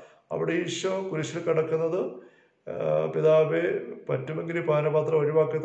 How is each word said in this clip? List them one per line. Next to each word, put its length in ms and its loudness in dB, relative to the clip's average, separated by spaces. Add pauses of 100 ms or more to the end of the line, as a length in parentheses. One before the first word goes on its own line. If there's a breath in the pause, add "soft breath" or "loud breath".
(320 loud breath)
അവിടെ 220 -2 (120)
ഈശോ 280 -4 (160)
കുരിശിൽ 380 -4
കിടക്കുന്നത്, 520 0 (680 loud breath)
ആ, 80 -8 (380)
"പിതാവേ, 500 4 (460)
പറ്റുമെങ്കിൽ 520 -4
ഈ 80 -6
പാനപാത്രം 520 2
ഒഴിവാക്കി 440 2